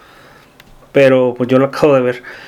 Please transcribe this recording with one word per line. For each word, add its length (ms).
pero 440
pues 140
yo 80
lo 80
acabo 280
de 60
ver. 220